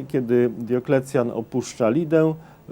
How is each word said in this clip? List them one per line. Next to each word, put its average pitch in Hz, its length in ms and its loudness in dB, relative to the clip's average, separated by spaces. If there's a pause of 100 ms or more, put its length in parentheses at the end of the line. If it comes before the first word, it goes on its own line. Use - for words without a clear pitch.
kiedy 123 500 2
Dioklecjan 123 720 0
opuszcza 113 600 -2
Lidę, 160 440 2 (380)